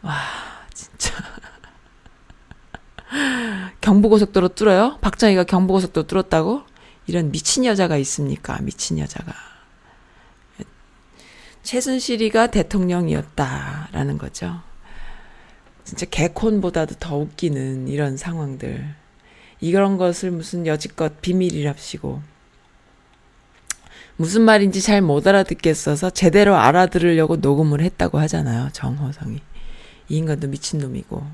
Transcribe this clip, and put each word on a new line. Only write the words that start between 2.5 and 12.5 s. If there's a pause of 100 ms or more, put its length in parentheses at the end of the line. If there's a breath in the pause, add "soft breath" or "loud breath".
<laughs>
경부고속도로
뚫어요?
박정희가
경부고속도로
뚫었다고? (440 soft breath)
이런
미친
여자가
있습니까?
미친
여자가. (2250 soft breath)
최순실이가
대통령이었다라는